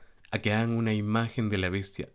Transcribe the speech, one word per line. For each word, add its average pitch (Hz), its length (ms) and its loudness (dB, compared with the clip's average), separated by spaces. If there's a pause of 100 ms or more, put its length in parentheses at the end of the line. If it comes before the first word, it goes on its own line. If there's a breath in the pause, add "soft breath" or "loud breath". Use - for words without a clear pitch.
(300 soft breath)
a - 80 -2
que 104 140 0
hagan 113 180 2
una 113 240 2
imagen 110 560 0
de 104 80 0
la 92 120 0
bestia, - 440 -4